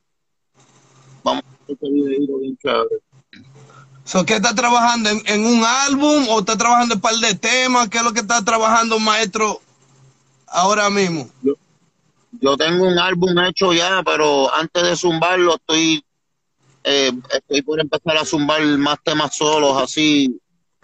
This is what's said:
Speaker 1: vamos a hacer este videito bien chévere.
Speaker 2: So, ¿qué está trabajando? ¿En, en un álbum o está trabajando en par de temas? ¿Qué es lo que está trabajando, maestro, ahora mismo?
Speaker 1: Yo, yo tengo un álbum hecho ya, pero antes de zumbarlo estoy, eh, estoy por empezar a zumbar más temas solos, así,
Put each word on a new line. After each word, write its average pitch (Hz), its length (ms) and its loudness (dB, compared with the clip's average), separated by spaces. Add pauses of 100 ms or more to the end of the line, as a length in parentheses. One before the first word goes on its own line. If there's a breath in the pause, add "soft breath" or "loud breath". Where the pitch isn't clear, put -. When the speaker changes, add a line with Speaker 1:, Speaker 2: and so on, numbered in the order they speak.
(1200)
Speaker 1:
vamos 131 200 -4
a - 40 -20
hacer - 260 -14
este 147 140 -10
videito 277 500 -2
bien 269 180 -8
chévere. 233 440 -2 (1040 loud breath)
Speaker 2:
So, 185 220 -2
¿qué 220 80 0
está 214 220 0
trabajando? 240 540 2
¿En, 214 160 -2
en 208 200 0
un 233 180 4
álbum 277 680 2
o 220 100 2
está 208 180 -2
trabajando 240 360 2
en 190 60 -4
par 226 140 0
de 220 220 -2
temas? 247 520 0
¿Qué 233 100 -6
es 233 40 -2
lo 233 100 0
que 233 80 -4
está 226 240 -2
trabajando, 226 540 2
maestro, 214 640 -2 (880)
ahora 202 420 2
mismo? 175 400 -2 (120)
Speaker 1:
Yo, 135 120 0 (840)
yo 139 160 2
tengo 175 320 0
un 175 100 2
álbum 180 420 0
hecho 180 320 0
ya, 175 320 0
pero 147 500 2
antes 160 280 -2
de 175 140 0
zumbarlo 175 600 0
estoy, 160 480 0 (800)
eh, 139 300 0 (200)
estoy 139 300 -2
por 156 160 -4
empezar 156 380 -2
a 151 80 -2
zumbar 151 380 0 (160)
más 143 260 0
temas 151 320 -2
solos, 151 440 2
así, 143 600 0 (440)